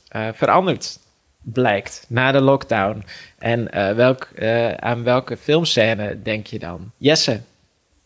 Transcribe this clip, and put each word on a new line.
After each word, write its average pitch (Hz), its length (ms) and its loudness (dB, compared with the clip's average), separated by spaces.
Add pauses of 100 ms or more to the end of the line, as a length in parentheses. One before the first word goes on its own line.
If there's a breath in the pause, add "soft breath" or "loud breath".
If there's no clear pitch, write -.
eh, 110 260 -6
veranderd 156 680 0 (420)
blijkt 110 640 -2
na 127 240 0
de 135 100 4
lockdown? 110 600 2 (340 loud breath)
En, 117 340 -2
eh, 98 240 0
welk, 127 280 2
eh, 117 500 -2
aan 117 300 -4
welke 123 340 0
filmscène 110 840 0
denk 107 260 -6
je 110 120 -10
dan? 85 380 -12
Jesse, 135 440 0 (640)